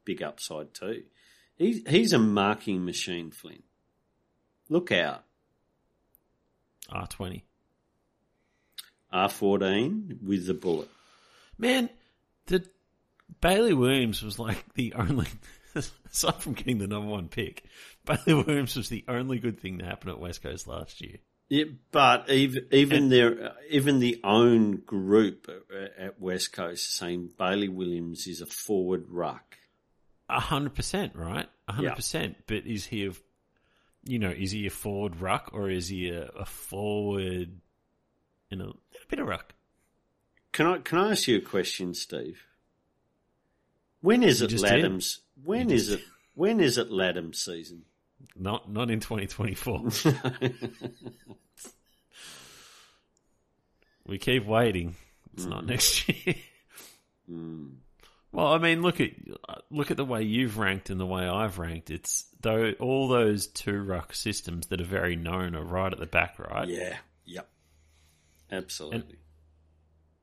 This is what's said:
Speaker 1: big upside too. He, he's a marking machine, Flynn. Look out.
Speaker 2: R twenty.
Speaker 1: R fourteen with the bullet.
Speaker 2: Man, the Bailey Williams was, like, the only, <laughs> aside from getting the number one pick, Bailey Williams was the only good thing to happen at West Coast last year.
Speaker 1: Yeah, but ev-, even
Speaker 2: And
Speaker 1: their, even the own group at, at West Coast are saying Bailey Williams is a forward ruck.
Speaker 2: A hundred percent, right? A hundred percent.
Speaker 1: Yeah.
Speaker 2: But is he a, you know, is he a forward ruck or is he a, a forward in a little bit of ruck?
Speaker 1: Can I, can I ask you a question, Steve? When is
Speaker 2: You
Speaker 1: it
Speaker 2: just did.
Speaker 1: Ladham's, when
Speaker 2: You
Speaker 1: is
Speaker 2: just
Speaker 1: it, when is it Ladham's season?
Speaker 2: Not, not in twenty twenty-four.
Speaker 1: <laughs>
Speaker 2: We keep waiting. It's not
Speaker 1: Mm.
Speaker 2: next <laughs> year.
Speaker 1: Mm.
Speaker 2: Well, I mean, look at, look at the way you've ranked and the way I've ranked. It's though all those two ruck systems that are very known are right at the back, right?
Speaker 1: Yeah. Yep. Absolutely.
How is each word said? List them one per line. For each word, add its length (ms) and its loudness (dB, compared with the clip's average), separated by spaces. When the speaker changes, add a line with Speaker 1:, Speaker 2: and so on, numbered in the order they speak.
Speaker 1:
big 180 -6
upside 520 -10
too. 300 -8
He, 320 0
he's 240 6
a 60 6
marking 640 2
machine, 460 -6
Flynn. 320 -20
Look 240 0
out. 320 0
Speaker 2:
R 160 -10
twenty. 380 -10
Speaker 1:
R 200 4
fourteen 920 2
with 220 0
the 80 0
bullet. 340 -2
Speaker 2:
Man, 320 2
the 180 2
Bailey 320 4
Williams 500 4
was, 160 -8
like, 260 -4
the 200 -2
only, 320 0
<laughs> 240 -18
aside 640 -4
from 160 -8
getting 260 -2
the 80 -4
number 220 -6
one 200 -6
pick, 360 -8
Bailey 380 4
Williams 340 -2
was 120 -6
the 200 -10
only 300 -2
good 200 -4
thing 200 -8
to 60 -10
happen 260 -10
at 100 -10
West 220 -10
Coast 260 -10
last 320 -12
year. 160 -16
Speaker 1:
Yeah, 160 2
but 400 6
ev-, 400 4
even 340 8
Speaker 2:
And 80 6
Speaker 1:
their, 400 6
even 300 4
the 220 2
own 540 8
group 720 2
at, 240 -12
at 220 -10
West 320 -4
Coast 360 -6
are 80 -6
saying 320 -4
Bailey 300 2
Williams 580 -6
is 160 -10
a 40 -14
forward 600 -2
ruck. 480 -8
Speaker 2:
A 100 0
hundred 340 -2
percent, 420 -4
right? 320 -6
A 40 -6
hundred 240 -4
percent. 400 -6
Speaker 1:
Yeah. 100 -20
Speaker 2:
But 240 -4
is 140 -6
he 220 -4
a, 60 -6
you 140 -4
know, 100 0
is 220 -4
he 160 -4
a 40 -4
forward 520 -6
ruck 320 -2
or 160 -2
is 180 -2
he 220 -4
a, 160 -8
a 60 -8
forward 1080 -4
in 100 -8
a 40 -8
little 160 -14
bit 100 -6
of 80 -6
ruck? 280 -8
Speaker 1:
Can 140 2
I, 140 2
can 180 -2
I 140 2
ask 160 0
you 100 6
a 20 -4
question, 540 -4
Steve? 480 -10
When 200 6
is 180 8
Speaker 2:
You 60 2
Speaker 1:
it 40 0
Speaker 2:
just 140 2
did. 80 6
Speaker 1:
Ladham's, 360 -2
when 280 0
Speaker 2:
You 60 6
Speaker 1:
is 120 4
Speaker 2:
just 120 0
Speaker 1:
it, 40 -18
when 260 2
is 160 4
it 140 0
Ladham's 520 -2
season? 420 -12
Speaker 2:
Not, 340 -6
not 200 -2
in 100 0
twenty 260 -4
twenty-four. 640 -4
Speaker 1:
<laughs> 160 4
Speaker 2:
We 120 -8
keep 280 0
waiting. 500 2
It's 100 -8
not 200 -8
Speaker 1:
Mm. 40 -6
Speaker 2:
next 400 2
<laughs> 180 -2
year. 80 2
Speaker 1:
Mm. 440 -12
Speaker 2:
Well, 160 2
I 100 6
mean, 240 2
look 180 2
at, 100 2
look 200 -2
at 60 -2
the 80 -2
way 180 -2
you've 360 0
ranked 320 -2
and 100 -4
the 60 -4
way 200 -2
I've 320 -2
ranked. 320 -8
It's 340 -4
though 380 2
all 300 0
those 380 4
two 360 -4
ruck 320 -6
systems 540 -6
that 120 -4
are 40 -4
very 320 -2
known 380 -4
are 100 -6
right 280 -2
at 60 -6
the 80 -6
back, 320 0
right? 300 -6
Speaker 1:
Yeah. 280 -6
Yep. 240 -16
Absolutely. 640 -10